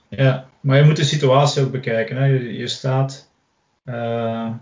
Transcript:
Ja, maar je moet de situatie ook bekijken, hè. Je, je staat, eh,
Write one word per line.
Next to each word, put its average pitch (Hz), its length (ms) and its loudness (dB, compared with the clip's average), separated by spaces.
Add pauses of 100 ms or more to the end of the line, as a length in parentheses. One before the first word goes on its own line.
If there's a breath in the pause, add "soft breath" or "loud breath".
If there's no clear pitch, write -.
Ja, 131 400 0 (100)
maar 135 180 2
je 147 60 6
moet 156 120 6
de 151 80 0
situatie 139 600 2
ook 117 80 -2
bekijken, 113 460 -4
hè. 139 80 0
Je, 120 320 0
je 120 100 -6
staat, 135 640 -4 (520)
eh, 117 680 -6 (120)